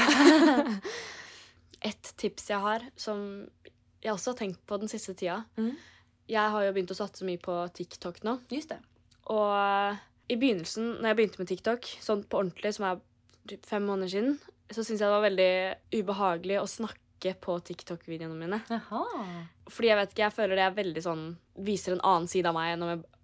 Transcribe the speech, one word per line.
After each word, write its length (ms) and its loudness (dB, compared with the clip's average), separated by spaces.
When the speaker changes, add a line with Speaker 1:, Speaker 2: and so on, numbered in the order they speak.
Speaker 1:
<laughs> 40 4
Ett 360 -10
tips 340 -6
jag 80 0
har, 240 0
som 520 -8
jag 140 -2
också 160 -4
har 60 -2
tänkt 300 -8
på 100 -4
den 120 -4
sista 260 -8
tiden. 280 -4
Speaker 2:
Mm. 200 -2
Speaker 1:
Jag 240 2
har 120 0
ju 100 2
börjat 180 -2
att 60 -6
satsa 280 -8
mycket 220 -6
på 220 -2
TikTok 540 -10
nu. 160 -2
Speaker 2:
Just 200 -6
det. 100 -10
Speaker 1:
Och 760 2
i 80 0
begynnelsen, 560 0
när 160 -2
jag 80 4
började 220 4
med 100 -4
TikTok, 520 -4
sånt 280 -2
på 100 -2
ordentligt, 380 -2
som 80 -4
är 160 -2
typ 180 -16
fem 200 -2
månader 220 -2
sedan, 300 0
så 140 -4
syns 160 -2
jag 80 2
det 60 4
var 60 4
väldigt 540 4
obehagligt 680 0
att 100 -2
snacka 720 -6
på 200 -4
TikTok-videorna 760 -10
mina. 340 -4
Speaker 2:
Jaha. 380 -4
Speaker 1:
Fordi 220 2
jag 80 6
vet 140 2
inte, 120 -4
jag 120 2
känner 220 0
det 60 4
är 80 4
väldigt 340 -4
sån, 320 -4
visar 380 -2
en 80 -2
annan 280 4
sida 200 0
av 60 2
mig 180 -2
än 100 -4
om 60 -2
jag, 160 -6